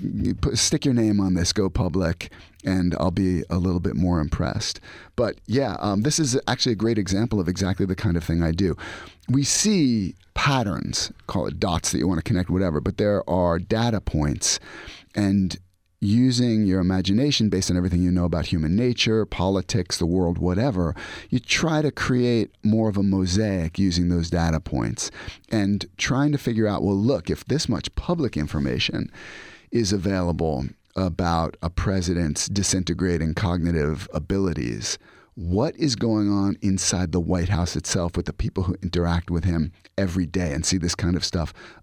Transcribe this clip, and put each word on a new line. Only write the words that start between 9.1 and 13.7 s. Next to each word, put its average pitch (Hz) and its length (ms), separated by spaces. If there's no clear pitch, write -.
We 135 160
see 135 680
patterns, 110 760
call 67 200
it 71 100
dots 87 360
that - 60
you 71 80
want 90 100
to 82 60
connect, 90 260
whatever, 87 320
but - 160
there 104 320
are 87 300
data 107 420